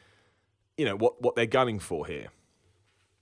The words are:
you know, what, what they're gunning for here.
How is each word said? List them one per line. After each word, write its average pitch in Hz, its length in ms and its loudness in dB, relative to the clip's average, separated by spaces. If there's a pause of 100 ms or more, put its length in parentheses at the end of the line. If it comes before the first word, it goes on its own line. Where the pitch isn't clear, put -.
(760)
you 151 100 -2
know, 101 100 -2
what, 113 260 0
what - 140 2
they're 117 100 2
gunning 117 340 2
for 78 280 -6
here. 73 220 -10 (920)